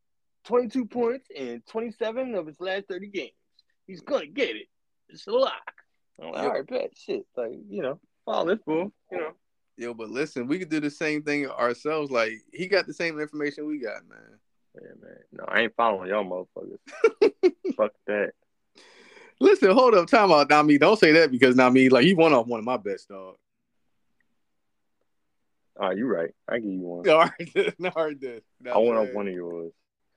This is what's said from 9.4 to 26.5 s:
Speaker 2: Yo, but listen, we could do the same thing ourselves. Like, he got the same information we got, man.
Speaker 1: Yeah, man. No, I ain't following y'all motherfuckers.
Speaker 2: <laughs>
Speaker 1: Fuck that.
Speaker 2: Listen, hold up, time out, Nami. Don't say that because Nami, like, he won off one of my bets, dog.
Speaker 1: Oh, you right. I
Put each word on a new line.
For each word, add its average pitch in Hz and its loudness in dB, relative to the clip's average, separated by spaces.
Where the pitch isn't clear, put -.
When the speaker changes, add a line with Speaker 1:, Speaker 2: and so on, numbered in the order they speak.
Speaker 2:
Yo, 120 -10
but 110 -14
listen, 127 -8
we 151 -4
could 180 -10
do 156 -4
the 147 -4
same 151 -6
thing 147 -6
ourselves. 139 -4
Like, 113 -2
he 180 -8
got 185 0
the 160 -12
same 160 -6
information 151 -8
we 151 -8
got, 104 -12
man. 107 -20
Speaker 1:
Yeah, - -20
man. - -20
No, - -16
I 104 0
ain't 113 -2
following 98 -2
y'all 104 -2
motherfuckers. - -2
Speaker 2:
<laughs> 330 -6
Speaker 1:
Fuck - 0
that. - -2
Speaker 2:
Listen, 262 6
hold 247 6
up, 175 6
time 208 6
out, 147 6
Nami. 151 6
Don't 190 6
say 165 6
that 160 6
because 127 4
Nami, 131 6
like, 127 6
he 190 6
won 160 6
off 117 2
one 117 -6
of 107 -10
my 123 -4
bets, 98 -8
dog. 95 -20
Speaker 1:
Oh, 98 -2
you 104 -4
right. 85 -4
I 117 -4